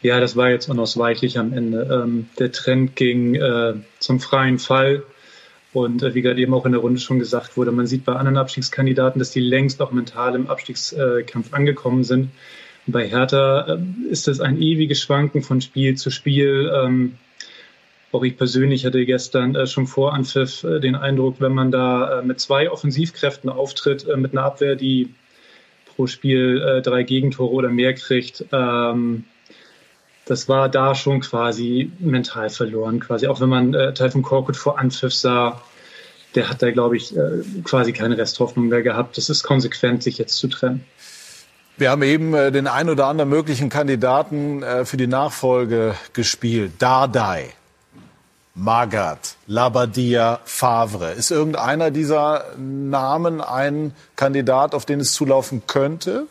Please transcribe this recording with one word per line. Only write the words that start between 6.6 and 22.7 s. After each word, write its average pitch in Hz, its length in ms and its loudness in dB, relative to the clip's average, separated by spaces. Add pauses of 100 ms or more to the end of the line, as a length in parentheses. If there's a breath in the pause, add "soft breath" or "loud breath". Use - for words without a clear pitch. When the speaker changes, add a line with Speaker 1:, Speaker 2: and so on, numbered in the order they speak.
Speaker 1:
in 127 80 4
der 117 80 2
Runde 123 180 2
schon 127 200 0
gesagt 120 360 -4
wurde, 120 160 2
man 120 160 0
sieht 131 160 -2
bei 127 80 0
anderen 135 240 2
Abstiegskandidaten, 131 840 0
dass 123 120 -2
die 131 80 -2
längst 131 420 2
auch 131 100 -2
mental 123 440 -2
im 131 120 -2
Abstiegskampf 127 1040 -4
angekommen 139 500 2
sind. 131 280 0 (540 loud breath)
Und 123 60 -4
bei 117 160 0
Hertha, 135 600 2
ähm, 185 400 -4
ist - 180 -2
es 139 140 0
ein 135 200 0
ewiges 156 380 2
Schwanken 143 420 0
von 131 200 0
Spiel 135 340 0
zu 135 140 -6
Spiel. 139 680 2
Ähm, 127 400 2 (960 loud breath)
auch 123 120 0
ich 127 120 0
persönlich 131 500 0
hatte 127 200 2
gestern, 127 500 0
äh, 135 120 0
schon 131 200 -2
vor 139 260 0
Anpfiff, 131 520 -2
äh, 160 160 0
den 131 140 2
Eindruck, 135 440 0
wenn 131 140 2
man 131 180 2
da, 127 480 0
äh, 127 60 -6
mit 127 160 -2
zwei 143 280 2
Offensivkräften 143 800 -4